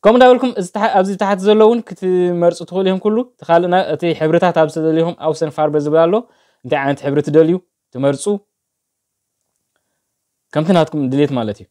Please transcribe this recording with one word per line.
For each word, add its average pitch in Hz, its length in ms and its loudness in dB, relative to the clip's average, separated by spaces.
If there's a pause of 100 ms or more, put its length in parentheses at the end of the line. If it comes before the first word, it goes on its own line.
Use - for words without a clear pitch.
ከምኡ 214 100 4
እንዳበልኩም 254 400 4
እዚ 180 160 -6
ታሕ-፣ 214 220 -2
ኣብዚ 196 240 0
ታሕቲ 196 260 -2
ዘሎ 214 200 2
እውን 226 220 4
ክትመርፁ 175 760 -2
ትኽእሉ 185 260 -6
ኢኹም 190 140 0
ኩሉ። 214 240 -2
እቲ - 200 -16
ካልእ 175 260 2
ና-፣ 180 200 0
እቲ - 140 -4 (100)
ሕብርታት 165 440 0
ኣብ 160 100 2
ዝተደለይኹም 160 520 -2
ኣውሰን 151 320 -4
ፋርበ 151 280 -2
ዝብል 151 200 0
ኣሎ። 170 140 2 (520)
እንታይ 139 140 -2
ዓይነት 139 220 -2
ሕብሪ 143 220 -2
ትደልዩ 160 320 2 (400)
ትመርፁ 139 280 -2 (2250)
ከምቲ 156 180 -2
ናትኩም 156 360 2
ድሌት 139 240 0
ማለት 110 260 -6
እዩ። - 140 -20